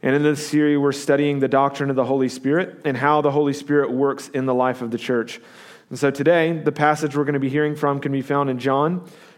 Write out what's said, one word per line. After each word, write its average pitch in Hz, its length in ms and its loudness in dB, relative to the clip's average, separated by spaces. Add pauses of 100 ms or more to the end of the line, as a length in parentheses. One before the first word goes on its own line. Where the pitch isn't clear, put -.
And 131 100 2
in 147 80 2
this 147 240 0
series, 147 320 2
we're 139 140 2
studying 143 480 0
the 131 80 2
doctrine 139 420 2
of 131 60 0
the 131 80 2
Holy 131 240 0
Spirit 156 560 -2
and 135 120 0
how 147 260 2
the 143 100 2
Holy 143 200 2
Spirit 143 380 0
works 135 380 -2
in 131 180 -4
the 131 80 0
life 127 280 0
of 117 100 -6
the 117 60 -4
church. 117 420 -4 (500)
And 123 80 -10
so 139 140 2
today, 165 400 2
the 151 180 -2
passage 151 460 0
we're 147 80 0
gonna 139 160 -2
be 135 80 -2
hearing 151 260 0
from 143 240 -2
can 139 140 -4
be 135 100 -2
found 143 280 0
in 127 100 -4
John 147 440 0 (340)